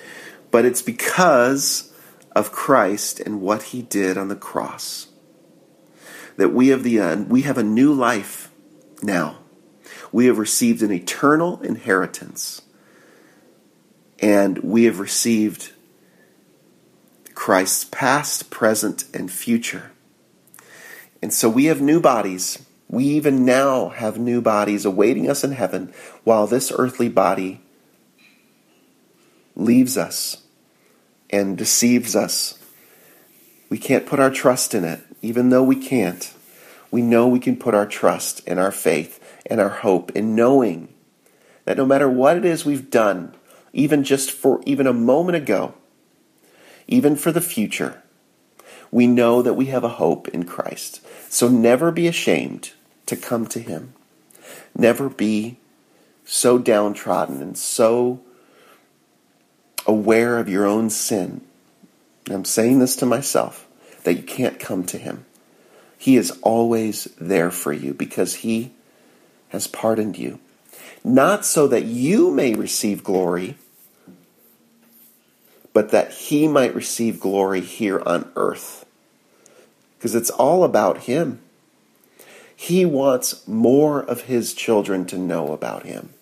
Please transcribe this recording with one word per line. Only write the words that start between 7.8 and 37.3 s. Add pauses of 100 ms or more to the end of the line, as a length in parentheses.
life (520)
now. (760)
We
have
received
an
eternal
inheritance, (1600)
and
we
have
received (1600)
Christ's
past,
present, (100)
and
future. (1300)
And
so
we
have
new
bodies. (300)
We
even
now
have
new
bodies
awaiting
us
in
heaven (320)
while
this
earthly
body (1900)
leaves
us (920)
and
deceives
us. (1120)
We
can't
put
our
trust
in
it, (200)
even
though
we
can't. (580)
We
know
we